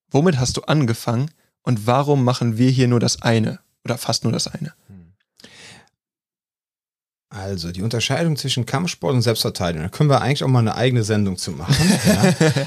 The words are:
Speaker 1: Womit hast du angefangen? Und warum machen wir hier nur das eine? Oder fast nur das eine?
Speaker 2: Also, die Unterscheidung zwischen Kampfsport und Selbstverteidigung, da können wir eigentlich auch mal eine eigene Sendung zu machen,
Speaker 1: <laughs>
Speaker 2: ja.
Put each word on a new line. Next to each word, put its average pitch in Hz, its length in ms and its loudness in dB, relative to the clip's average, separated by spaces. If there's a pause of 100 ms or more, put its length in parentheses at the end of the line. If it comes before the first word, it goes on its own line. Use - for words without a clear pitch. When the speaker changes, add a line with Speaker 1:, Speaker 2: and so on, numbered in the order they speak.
(100)
Speaker 1:
Womit 151 300 2
hast - 160 -2
du - 60 -8
angefangen? 127 680 -2 (320)
Und 110 240 -2
warum 139 380 2
machen 120 340 0
wir 127 120 4
hier 123 180 2
nur 120 120 2
das 120 220 -2
eine? 113 380 0 (240)
Oder 120 140 -6
fast - 260 -4
nur 113 80 0
das - 160 -4
eine? - 240 -10 (2500)
Speaker 2:
Also, 95 440 -8
die 90 100 -8
Unterscheidung 127 540 -2
zwischen 123 300 -4
Kampfsport 156 480 -4
und 123 80 2
Selbstverteidigung, 98 600 -2
da 87 80 -6
können 151 180 2
wir 139 140 4
eigentlich 135 220 -2
auch - 40 0
mal 127 120 4
eine 113 160 0
eigene 123 260 2
Sendung 101 340 0
zu - 140 -8
machen, 85 240 -4
Speaker 1:
<laughs> 151 320 2
Speaker 2:
ja. 185 280 4 (320)